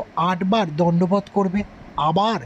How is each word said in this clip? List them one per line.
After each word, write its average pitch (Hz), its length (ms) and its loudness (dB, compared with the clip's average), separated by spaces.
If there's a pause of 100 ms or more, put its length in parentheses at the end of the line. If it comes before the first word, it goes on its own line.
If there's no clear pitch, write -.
(160)
আট 180 280 0
বার 190 320 0
দণ্ডবত 175 580 2
করবে, 196 300 0 (340)
আবার 185 480 0